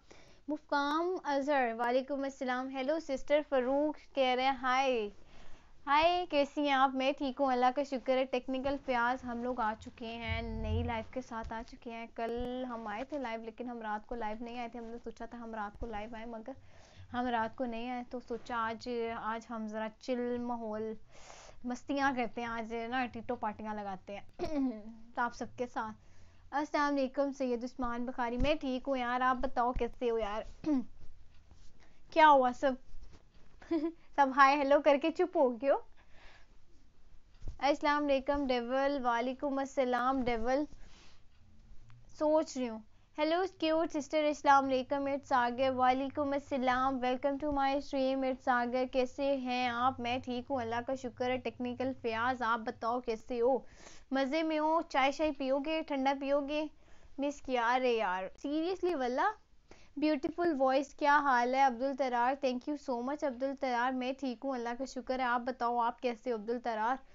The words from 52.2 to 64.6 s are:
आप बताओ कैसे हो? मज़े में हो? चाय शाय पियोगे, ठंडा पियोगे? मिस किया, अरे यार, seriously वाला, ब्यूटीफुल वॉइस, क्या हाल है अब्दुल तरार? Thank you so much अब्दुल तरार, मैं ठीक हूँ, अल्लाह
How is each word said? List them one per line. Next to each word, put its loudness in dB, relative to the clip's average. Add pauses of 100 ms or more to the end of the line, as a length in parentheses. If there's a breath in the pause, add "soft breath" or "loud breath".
आप 2
बताओ -2
कैसे -4
हो? 4 (460 loud breath)
मज़े 2
में 2
हो? 2
चाय 2
शाय 0
पियोगे, 0
ठंडा 0
पियोगे? 0 (500 soft breath)
मिस -2
किया, -2
अरे 4
यार, -2
seriously 0
वाला, 2 (680 loud breath)
ब्यूटीफुल 2
वॉइस, 4
क्या 6
हाल 4
है 6
अब्दुल 2
तरार? 2
Thank -2
you -4
so 0 (100)
much -4
अब्दुल -2
तरार, 0
मैं -2
ठीक -6
हूँ, -2
अल्लाह -4